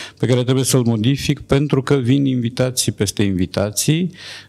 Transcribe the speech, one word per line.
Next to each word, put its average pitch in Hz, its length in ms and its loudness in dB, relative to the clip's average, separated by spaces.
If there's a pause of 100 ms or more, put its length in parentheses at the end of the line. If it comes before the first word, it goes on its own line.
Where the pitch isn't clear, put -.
(200)
pe - 80 -2
care 123 160 2
trebuie 131 220 0
să-l 127 200 2
modific 117 540 0
pentru 139 440 0
că 143 120 2
vin 139 300 2
invitații 127 680 -2
peste 101 320 -2
invitații. 101 880 0 (380)